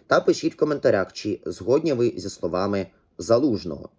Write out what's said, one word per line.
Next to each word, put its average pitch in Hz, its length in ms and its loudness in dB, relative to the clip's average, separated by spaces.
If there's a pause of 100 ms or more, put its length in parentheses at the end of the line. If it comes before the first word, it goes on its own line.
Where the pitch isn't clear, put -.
та 151 140 4
пишіть 165 320 0
в - 40 -20
коментарях, 131 560 0
чи - 320 -6
згодні 135 480 0
ви 120 240 0
зі 101 120 -10
словами 95 580 -2 (300)
Залужного. 98 800 0